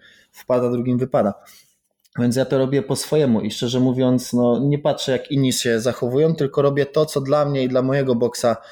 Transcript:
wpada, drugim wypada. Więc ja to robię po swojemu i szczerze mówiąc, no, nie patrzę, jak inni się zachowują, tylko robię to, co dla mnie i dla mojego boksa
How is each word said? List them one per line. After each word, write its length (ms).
wpada, 380
drugim 280
wypada. 360
Więc 160
ja 100
to 120
robię 240
po 140
swojemu 460
i 100
szczerze 280
mówiąc, 540
no, 260
nie 200
patrzę, 320
jak 200
inni 220
się 260
zachowują, 560
tylko 260
robię 240
to, 200
co 160
dla 240
mnie 180
i 40
dla 140
mojego 340
boksa 420